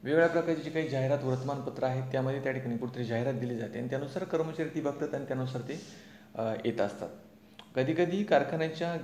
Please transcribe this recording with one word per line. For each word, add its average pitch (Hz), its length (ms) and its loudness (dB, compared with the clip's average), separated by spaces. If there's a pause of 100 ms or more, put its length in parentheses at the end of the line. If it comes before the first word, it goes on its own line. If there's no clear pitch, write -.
वेगवेगळ्या 160 260 6
प्रकारची 165 340 2
जी 151 80 -6
काही 160 180 0
जाहिरात 131 360 2
वर्तमानपत्र 131 600 -2
आहेत 131 280 0
त्यामध्ये 135 300 0
त्या 135 100 0
ठिकाणी 123 240 -2
कुठेतरी 123 280 -4
जाहिरात 117 300 0
दिली 123 220 -2
जाते 113 220 -6
आणि 123 120 -4
त्यानुसार 139 340 -2
कर्मचारी 160 440 0
ती 160 120 -4
बघतात 143 340 -2
आणि 139 100 -4
त्यानुसार 131 360 -2
ते, 139 200 -6 (540)
अ, 110 200 0 (100)
येत - 160 2
असतात. 98 280 0 (680)
कधीकधी 165 500 2
कारखान्याच्या 160 800 2